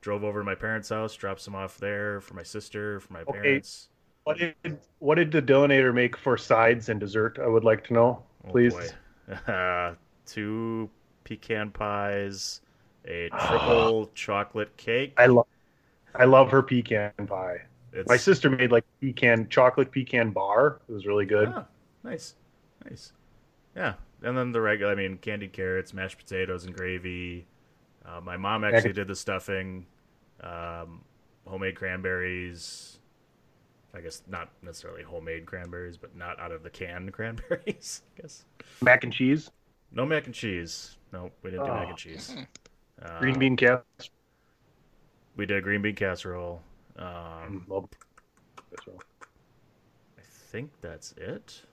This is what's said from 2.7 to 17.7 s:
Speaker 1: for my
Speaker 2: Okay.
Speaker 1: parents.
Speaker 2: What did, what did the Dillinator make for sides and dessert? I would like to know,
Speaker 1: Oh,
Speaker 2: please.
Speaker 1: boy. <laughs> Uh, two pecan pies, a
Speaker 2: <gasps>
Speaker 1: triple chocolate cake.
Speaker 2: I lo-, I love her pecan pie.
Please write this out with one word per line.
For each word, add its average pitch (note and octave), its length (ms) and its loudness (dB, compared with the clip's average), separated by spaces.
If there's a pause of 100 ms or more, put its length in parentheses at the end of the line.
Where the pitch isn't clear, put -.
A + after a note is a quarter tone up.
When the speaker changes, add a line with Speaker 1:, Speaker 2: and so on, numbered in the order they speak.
Speaker 1:
for - 120 -20
my E2+ 100 -14
Speaker 2:
Okay. - 180 -6
Speaker 1:
parents. C#3 480 -2 (360)
Speaker 2:
What D#3 140 -2
did, E3+ 160 -4 (440)
what D3+ 160 4
did E3 160 4
the D#3 120 2
Dillinator C3+ 520 6
make A#2+ 220 2
for B2+ 200 0
sides A#2 520 4
and A2 100 -2
dessert? G#2+ 420 -2
I C3+ 60 -2
would A2+ 180 6
like A2 200 4
to - 100 -4
know, A#2+ 280 4 (220)
Speaker 1:
Oh, F#2+ 60 -16
Speaker 2:
please. A#2+ 240 6
Speaker 1:
boy. E2+ 120 -8 (420)
<laughs> - 180 -12
Uh, F2+ 480 -2 (300)
two A2+ 640 -6 (340)
pecan G#2+ 480 -6
pies, G2+ 920 -6 (420)
a E2+ 240 -8
Speaker 2:
<gasps> - 180 -4
Speaker 1:
triple A2+ 680 2
chocolate G#2 640 -4
cake. C3 400 -2
Speaker 2:
I B2 80 12
lo-, B2 200 8 (680)
I B2+ 100 6
love C3 260 10
her C3+ 120 8
pecan A2+ 500 0 (140)
pie. F#2 340 -6 (320)